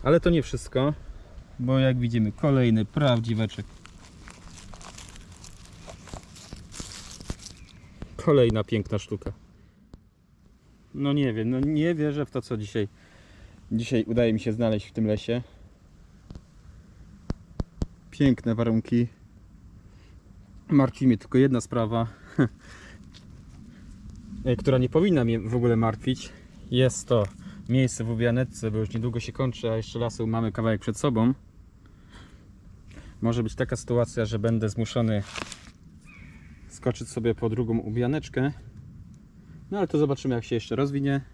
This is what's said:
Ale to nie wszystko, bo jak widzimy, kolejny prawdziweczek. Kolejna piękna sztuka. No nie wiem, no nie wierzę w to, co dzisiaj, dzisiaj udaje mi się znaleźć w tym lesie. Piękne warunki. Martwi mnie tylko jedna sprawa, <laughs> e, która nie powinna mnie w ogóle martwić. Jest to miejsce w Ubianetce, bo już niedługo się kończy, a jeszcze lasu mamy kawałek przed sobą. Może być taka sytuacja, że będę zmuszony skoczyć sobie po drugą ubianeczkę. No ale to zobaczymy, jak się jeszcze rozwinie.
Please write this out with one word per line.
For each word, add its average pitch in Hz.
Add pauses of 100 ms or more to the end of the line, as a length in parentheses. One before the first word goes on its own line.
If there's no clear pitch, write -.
Ale 156
to 180
nie 165
wszystko, 135 (640)
bo 131
jak 131
widzimy, 117
kolejny 120
prawdziweczek. 113 (4000)
Kolejna 120
piękna 107
sztuka. - (1600)
No 143
nie 135
wiem, 110
no 131
nie 151
wierzę 147
w -
to, 131
co 117
dzisiaj, 104 (840)
dzisiaj 113
udaje 117
mi 110
się 110
znaleźć 110
w -
tym 110
lesie. 117 (2750)
Piękne 120
warunki. 117 (1600)
Martwi 135
mnie 113
tylko -
jedna 131
sprawa, 117 (300)
<laughs> 127 (2000)
e, 127
która 127
nie 127
powinna 160
mnie 117
w 113
ogóle 120
martwić. 113 (420)
Jest 123
to 113 (460)
miejsce 127
w 113
Ubianetce, 117
bo 107
już 107
niedługo 117
się 110
kończy, 120
a 110
jeszcze 113
lasu 113
mamy 113
kawałek 110
przed -
sobą. 123 (1900)
Może 117
być 110
taka 127
sytuacja, 120
że 110
będę 110
zmuszony 110 (1500)
skoczyć -
sobie 117
po 117
drugą 113
ubianeczkę. 127 (1200)
No 196
ale 185
to 156
zobaczymy, 139
jak 113
się 123
jeszcze 113
rozwinie. 139 (120)